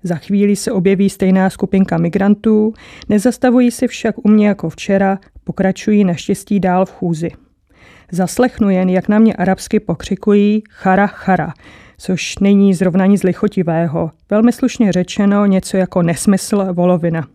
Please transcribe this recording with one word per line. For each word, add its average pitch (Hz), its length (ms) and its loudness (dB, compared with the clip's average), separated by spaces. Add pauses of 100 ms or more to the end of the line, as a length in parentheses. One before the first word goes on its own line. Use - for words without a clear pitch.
Za 175 120 -4
chvíli 202 420 0
se - 160 -6
objeví 196 380 0
stejná 190 400 0
skupinka 190 480 -2
migrantů, 208 760 0 (340)
nezastavují 240 640 2
se 240 180 -4
však - 360 -6
u 208 40 4
mě 214 200 4
jako 185 220 -4
včera, 196 480 -2 (260)
pokračují 196 600 0
naštěstí 185 560 -2
dál 185 260 0
v - 40 -18
chůzi. 170 400 -6 (840)
Zaslechnu 196 580 0
jen, 185 180 0
jak 180 200 0
na 208 100 2
mě 220 160 4
arabsky 190 460 -2
pokřikují: 208 920 0
„Chara, 196 360 0
chara“, 170 460 -2 (460)
což - 400 -6
není 196 360 4
zrovna 185 320 0
nic 202 160 4
lichotivého. 165 880 -2 (200)
Velmi 220 220 2
slušně 226 400 0
řečeno 202 540 0
něco 190 300 0
jako 185 260 0
„nesmysl, 190 720 0
volovina“. 170 640 0